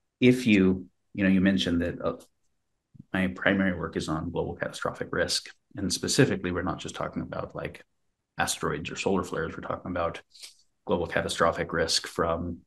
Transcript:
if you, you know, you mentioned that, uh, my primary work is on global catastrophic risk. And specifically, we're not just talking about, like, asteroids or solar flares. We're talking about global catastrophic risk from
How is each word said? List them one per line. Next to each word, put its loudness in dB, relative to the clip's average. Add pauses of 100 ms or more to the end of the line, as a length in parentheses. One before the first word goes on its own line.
(180)
if 6
you, 6 (280)
you -2
know, 6
you 6
mentioned 4
that, -2
uh, -2 (960)
my 2
primary 2
work -4
is -4
on -2
global -4
catastrophic -6
risk. -2 (280)
And -2
specifically, 2
we're -2
not -6
just -10
talking -6
about, -8
like, -10 (540)
asteroids -2
or -12
solar 0
flares. -6
We're -10
talking -8
about -4 (640)
global 0
catastrophic 0
risk 0
from -2